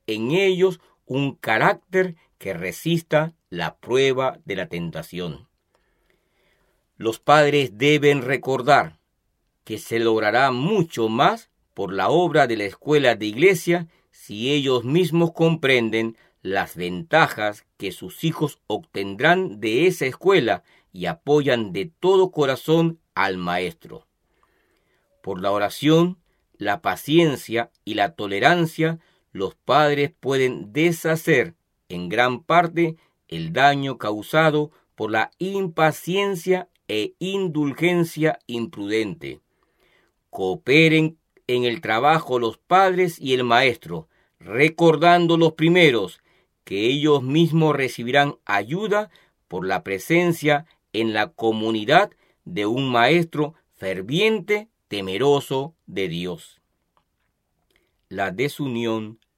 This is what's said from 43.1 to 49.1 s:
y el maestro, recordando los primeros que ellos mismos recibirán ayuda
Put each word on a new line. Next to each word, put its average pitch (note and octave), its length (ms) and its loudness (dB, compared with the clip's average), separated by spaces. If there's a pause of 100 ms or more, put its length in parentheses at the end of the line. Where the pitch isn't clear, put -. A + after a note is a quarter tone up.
y C3 140 0
el B2+ 80 0
maestro, A#2 640 0 (320)
recordando D#3+ 960 4
los E3 160 4
primeros D#3+ 680 2 (440)
que G2 220 -4
ellos C#3+ 380 2
mismos D#3 520 2
recibirán C3 600 0 (100)
ayuda F#3 640 -2 (380)